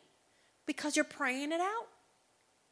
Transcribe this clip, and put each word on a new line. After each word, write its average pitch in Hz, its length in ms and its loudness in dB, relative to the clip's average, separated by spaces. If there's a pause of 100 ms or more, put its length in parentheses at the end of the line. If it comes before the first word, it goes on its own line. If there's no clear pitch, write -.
(640)
because 294 320 0
you're 302 80 6
praying 285 480 -2
it 339 80 2
out. 427 280 0 (840)